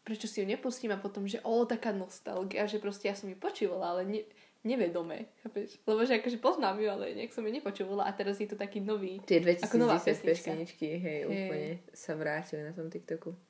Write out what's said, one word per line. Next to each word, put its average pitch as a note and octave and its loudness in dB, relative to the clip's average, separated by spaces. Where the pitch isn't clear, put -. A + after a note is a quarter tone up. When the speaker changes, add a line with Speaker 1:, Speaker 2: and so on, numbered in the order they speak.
Speaker 1:
prečo A3 -8
si - -4
ju G3 2
nepustím? A#3 -2
A G3 0
potom, G3 -6
že, G3 -4
ó, A#3 4
taká A#3 0
nostalgia, G3 -4
že G#3 -2
proste G3+ -4
ja G3+ 0
som G3 -8
ju F#3+ -8
počúvala, F#3 -2
ale F#3 0
ne-, G#3 -4
nevedome, F3 0
chápeš? G#3+ -8
Lebo A3 4
že B3 6
akože A#3+ 0
poznám B3 4
ju, G#3+ 2
ale G3+ -2
nejak G#3+ -6
som A#3 -6
ju G#3+ -2
nepočúvala G3+ -2
a - 0
teraz G3+ -2
je G#3 -2
to G#3 -6
taký G3+ -4
nový, G3 -2
Speaker 2:
Tie E3+ 6
Speaker 1:
ako F3 6
nová A3+ 8
Speaker 2:
dvetisícdesať G3+ 4
Speaker 1:
pesnička. E3 2
Speaker 2:
pesničky, D#3+ -4
hej, D#3+ -2
Speaker 1:
Hej. D#3 -2
Speaker 2:
úplne F#3 -2
sa - -8
vrátili D#3 -2
na D3+ -8
tom E3+ -6
TikToku. E3 -8